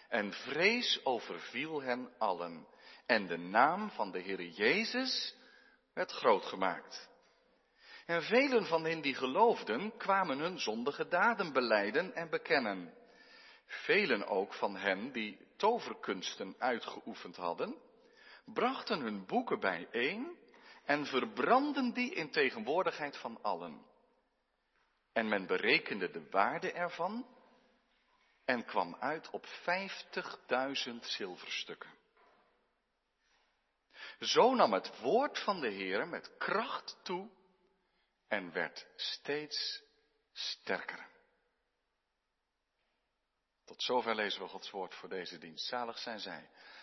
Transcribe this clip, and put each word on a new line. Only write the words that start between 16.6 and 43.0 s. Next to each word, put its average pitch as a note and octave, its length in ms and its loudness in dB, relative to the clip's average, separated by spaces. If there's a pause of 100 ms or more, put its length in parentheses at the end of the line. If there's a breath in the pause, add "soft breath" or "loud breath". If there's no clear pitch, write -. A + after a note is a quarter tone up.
hadden, F#2 380 -2 (680 loud breath)
brachten G#3 560 0
hun G#2 260 -4
boeken F#3+ 340 0
bijeen A#2+ 800 -2 (460 loud breath)
en C#3+ 220 2
verbrandden F3+ 840 2
die B3 220 -2
in D#3+ 160 -4
tegenwoordigheid D3 880 0
van A#2 260 -10
allen. F2 440 -4 (1300)
En A2+ 160 0
men G2 180 2
berekende G2 640 2
de D#2+ 200 -12
waarde C3+ 420 2
ervan F3 540 -4 (1200)
en A#2+ 200 -2
kwam F2 360 -4
uit D3+ 300 -4
op - 160 -8
vijftigduizend C#3 1600 -4
zilverstukken. - 840 -8 (2250 loud breath)
Zo F#3 340 6
nam E3+ 180 8
het - 280 0
woord G#3 380 2
van G3 220 -2
de A2+ 120 0
Heere G2 340 -2
met C#3 300 -10
kracht - 640 -4
toe F#3+ 280 -6 (960)
en F#2+ 240 -2
werd E2 340 -4 (100)
steeds - 840 -6 (500)
sterker. - 720 -6 (2500)